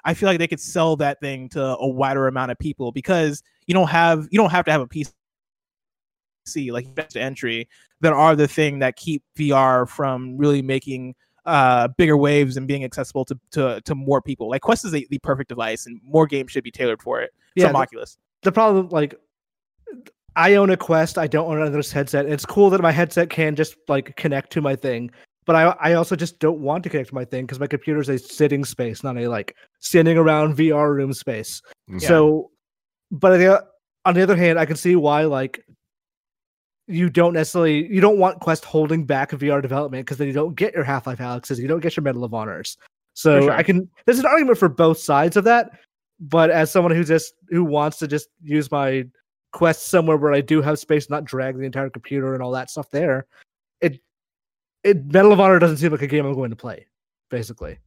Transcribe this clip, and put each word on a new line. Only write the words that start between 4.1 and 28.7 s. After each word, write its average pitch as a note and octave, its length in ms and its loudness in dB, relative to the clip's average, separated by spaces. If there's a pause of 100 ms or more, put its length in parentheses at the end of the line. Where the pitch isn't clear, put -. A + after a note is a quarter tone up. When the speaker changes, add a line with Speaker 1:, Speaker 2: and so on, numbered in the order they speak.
Speaker 1:
you G3+ 80 2
don't G3+ 120 4
have F3 160 0
to D#3+ 60 -2
have D3 100 2
a A#2+ 40 -6
P D3 200 -10 (1400)
C, C3+ 260 -8
like, B2+ 220 -10
best D#3 220 -10
entry A#2 520 -6 (340)
that D#3+ 100 2
are D#3 240 4
the D3 100 2
thing C#3+ 340 -2
that B2+ 160 -2
keep D3+ 260 -8 (140)
V D3 160 -2
R C3 340 2
from B2+ 500 -8
really C#3+ 240 2
making, C3 540 -6 (320)
uh, B2+ 420 4
bigger D3+ 300 4
waves C#3+ 400 2
and C3 100 -8
being C#3 160 -4
accessible C3 400 -6
to, C3 140 -8 (140)
to, B2 340 -2
to D#3 80 -6
more C3+ 260 0
people. A#2+ 300 -10
Like, C3+ 100 -4
Quest - 240 0
is F3+ 80 -8
the, D3 180 -6
the C#3+ 80 -6
perfect C#3 300 -4
device, A2+ 380 -8
and A#2+ 180 -18
more D#3 220 2
games C3+ 260 -6
should C3 120 -6
be A#2+ 60 -14
tailored A#2 320 -4
for A#2+ 200 -6
it - 100 -10 (220)
Speaker 2:
Yeah, F3+ 120 4
Speaker 1:
from C#3+ 60 4
Speaker 2:
the, C#3 60 2
Speaker 1:
Oculus. A2+ 400 -6 (240)
Speaker 2:
the F#3+ 100 2
problem, G3 380 2
like, D3+ 240 -2 (1200)
I F#3 200 6
own G3 120 6
a F#3 80 2
Quest, D#3+ 400 0
I D#3+ 120 -2
don't D#3+ 220 -2
own D#3 120 -2
another D3 180 -2 (100)
headset. C#3+ 360 -2
It's D3+ 180 -6
cool G3+ 260 4
that F#3 120 2
my E3 100 4
headset E3+ 380 0
can D#3 260 -2
just, D#3 200 -4 (120)
like, C#3 280 -4
connect C#3 360 -4
to - 80 -2
my C#3 160 -2
thing, A#2+ 340 -6 (360)
but E3 80 2
I, E3 260 4
I D#3 140 2
also E3+ 220 0
just E3 240 -8
don't D#3 200 0
want D3+ 240 -4
to F3 60 -10
connect C#3 200 -6
to C3+ 40 -14
my B2+ 100 -6
thing B2+ 220 -8
'cause C3 140 -12
my C#3+ 60 -4
computer D3+ 340 -4
is C3+ 80 -4
a C3+ 100 -2
sitting C#3+ 460 -2
space, A#2+ 400 -8